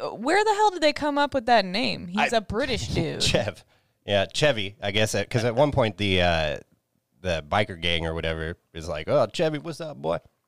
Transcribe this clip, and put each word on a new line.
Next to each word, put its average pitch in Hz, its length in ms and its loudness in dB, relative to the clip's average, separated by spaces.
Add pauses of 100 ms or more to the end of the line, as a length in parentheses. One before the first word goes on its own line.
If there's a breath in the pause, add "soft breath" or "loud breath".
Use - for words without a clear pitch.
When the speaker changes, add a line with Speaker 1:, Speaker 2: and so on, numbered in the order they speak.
(180)
Speaker 1:
where 302 280 2
the 427 80 4
hell 415 180 4
did 349 100 -6
they 302 120 4
come 285 240 -2
up 285 160 0
with 240 140 -2
that 226 180 6
name? 185 420 -4
He's 208 260 0
Speaker 2:
I 233 40 4
Speaker 1:
a 220 40 0
British 226 460 -4
Speaker 3:
<laughs> - 80 -6
Speaker 1:
dude. 151 260 -2
Speaker 3:
Chev. - 440 0 (400)
Yeah, 101 280 2
Chevy, 110 480 0
I 101 100 -2
guess, 107 220 2
uh, 101 160 0
'cause 110 140 0
at 117 100 0
one 135 200 2
point 113 240 0
the, 95 240 2
uh, 80 360 2 (600)
the 82 300 -2
biker 101 300 -2
gang 82 280 0
or 80 60 -2
whatever 80 420 -4 (180)
is 82 140 -12
like, 80 220 -6
"Oh, 123 240 2
Chevy, 156 240 -2
what's 147 240 -12
up, 151 160 -14
boy?" 82 160 -4
I 82 40 -2
guess - 60 -14 (240)